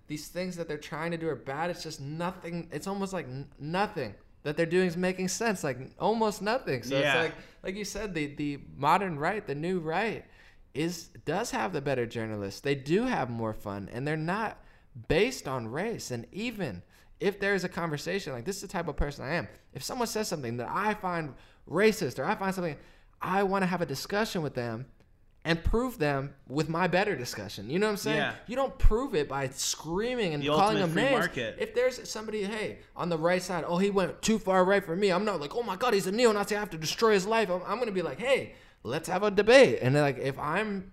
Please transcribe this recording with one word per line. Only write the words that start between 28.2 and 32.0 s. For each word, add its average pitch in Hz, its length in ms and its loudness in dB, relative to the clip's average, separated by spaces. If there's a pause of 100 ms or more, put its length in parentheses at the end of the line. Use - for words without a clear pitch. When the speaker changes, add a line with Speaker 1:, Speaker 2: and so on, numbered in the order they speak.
Speaker 1:
You 233 100 -6
don't 269 200 0
prove 233 380 8
it 147 140 0
by 135 180 -2
screaming 190 840 -2
and 147 100 -2
Speaker 2:
The 139 40 -2
Speaker 1:
calling 151 140 4
Speaker 2:
ultimate 214 200 4
Speaker 1:
them 170 100 0
Speaker 2:
free 185 120 2
Speaker 1:
names. 269 160 4
Speaker 2:
market. 123 400 -2
Speaker 1:
If - 140 -4
there's 254 360 0